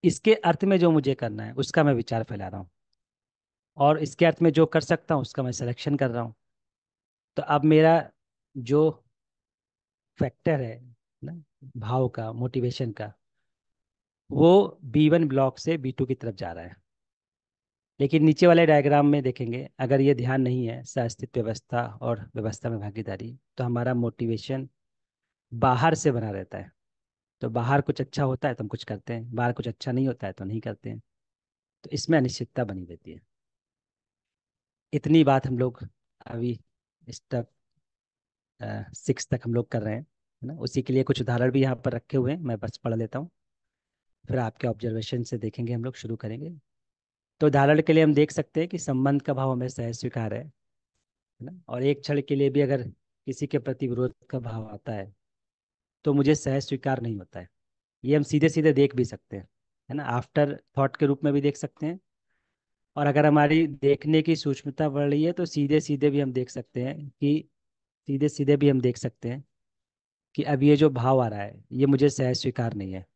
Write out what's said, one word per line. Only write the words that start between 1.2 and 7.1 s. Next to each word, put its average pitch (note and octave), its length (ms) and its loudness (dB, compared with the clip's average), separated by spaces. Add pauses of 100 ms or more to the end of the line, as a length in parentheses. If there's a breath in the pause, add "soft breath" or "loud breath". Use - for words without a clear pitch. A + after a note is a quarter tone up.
है, A2 120 -10
उसका C#3 300 0
मैं C#3+ 100 4
विचार A#2 300 -2
फैला G2 240 -10
रहा G2 120 -10
हूँ E2+ 100 -14 (1040)
और D3+ 220 4
इसके D#3 280 2
अर्थ E3 160 2
में E3 80 6
जो D#3 160 4
कर D#3+ 140 0
सकता - 340 -2
हूँ, C3+ 80 0
उसका C3 200 -8
मैं B2+ 100 -4
सिलेक्शन B2+ 440 -4
कर C3 140 0
रहा A#2 120 -4
हूँ। A2+ 120 -10 (1000)